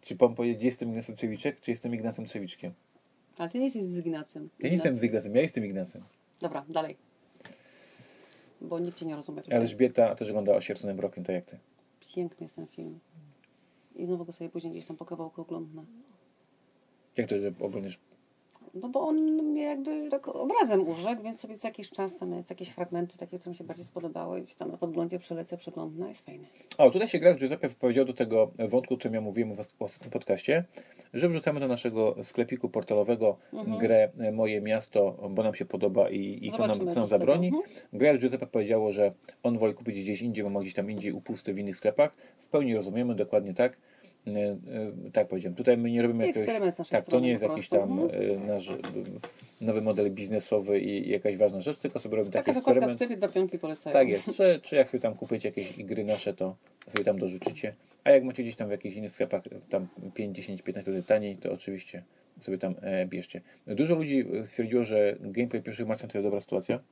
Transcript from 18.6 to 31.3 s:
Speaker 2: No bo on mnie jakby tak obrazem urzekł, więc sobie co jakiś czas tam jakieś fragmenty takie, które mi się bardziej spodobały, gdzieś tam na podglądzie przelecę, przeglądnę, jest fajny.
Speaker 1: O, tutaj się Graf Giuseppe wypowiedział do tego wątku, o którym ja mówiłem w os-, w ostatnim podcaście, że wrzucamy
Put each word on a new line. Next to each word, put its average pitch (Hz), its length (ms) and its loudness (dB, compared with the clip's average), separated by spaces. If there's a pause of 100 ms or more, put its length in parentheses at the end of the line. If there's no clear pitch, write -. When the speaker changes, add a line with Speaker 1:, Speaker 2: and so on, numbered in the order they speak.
Speaker 2:
No 196 140 -10
bo 269 120 -2
on 311 160 0
mnie 311 460 2
jakby 294 480 -4
tak 277 180 -2
obrazem 247 600 2
urzekł, 196 340 -4
więc 226 180 -10
sobie 220 180 -14
co 226 100 -6
jakiś 220 220 -12
czas 190 260 -6
tam 175 340 -6
jakieś 180 180 -10
fragmenty 175 500 -6
takie, 180 200 -12
które 180 120 -12
mi 175 60 -10
się 170 80 -14
bardziej 170 200 -12
spodobały, 170 580 -8
gdzieś - 120 -16
tam - 160 -10
na - 60 -10
podglądzie 170 420 -4
przelecę, 170 380 -8
przeglądnę, 165 520 -10
jest - 180 -18
fajny. - 200 -18 (320)
Speaker 1:
O, 135 120 12
tutaj 202 180 0
się 170 100 0
Graf 165 180 8
Giuseppe 135 320 -2
wypowiedział 127 360 2
do 127 80 -2
tego 110 400 2 (160)
wątku, 123 260 2
o - 20 -4
którym 113 180 -4
ja 110 60 0
mówiłem 107 340 -2
w 101 60 -10
os-, 104 120 -12
w - 100 -8
ostatnim 110 280 -10
podcaście, 151 540 0 (500)
że 147 140 2
wrzucamy 151 320 0